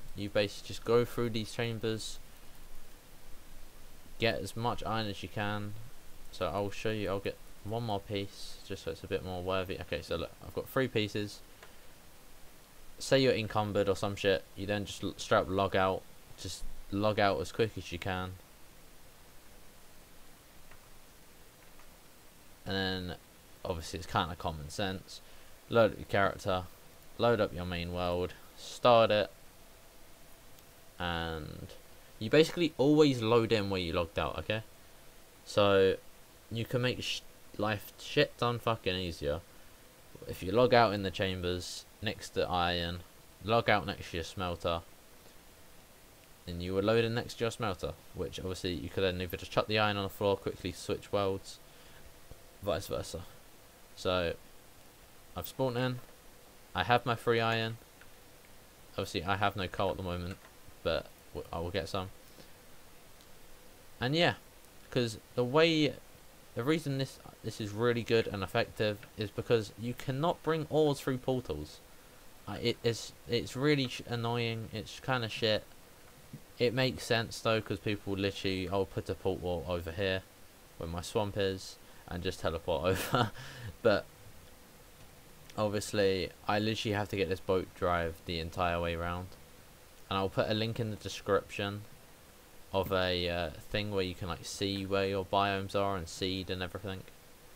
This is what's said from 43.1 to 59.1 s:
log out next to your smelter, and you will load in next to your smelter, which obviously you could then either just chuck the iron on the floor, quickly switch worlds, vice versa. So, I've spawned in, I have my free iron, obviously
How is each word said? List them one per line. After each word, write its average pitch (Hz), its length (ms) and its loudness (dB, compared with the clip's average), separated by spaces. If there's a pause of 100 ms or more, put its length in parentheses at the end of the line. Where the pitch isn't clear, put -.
log 113 240 4
out 104 200 4
next 85 240 -8
to 90 60 -4
your 80 60 -2
smelter, 87 580 -2 (1600)
and 87 160 -6
you 92 140 -2
will 98 80 4
load 113 200 6
in 113 120 0
next - 200 -4
to 117 100 -2
your 113 60 0
smelter, 92 420 -4 (200)
which - 260 -6
obviously 92 340 -2
you 78 160 -4
could 104 120 -2
then 90 180 2
either 92 180 -4
just - 140 -12
chuck - 140 2
the 107 140 2
iron 104 180 2
on 101 60 -2
the 95 60 -4
floor, 98 280 2
quickly - 340 -6
switch - 400 -6
worlds, 98 460 0 (1040)
vice 85 240 0
versa. 82 360 -4 (760)
So, 90 400 2 (1000)
I've - 120 -6
spawned 127 320 -2
in, 127 200 0 (760)
I 90 80 2
have 123 240 4
my 117 80 2
free 117 240 4
iron, 113 380 0 (1160)
obviously 95 320 -4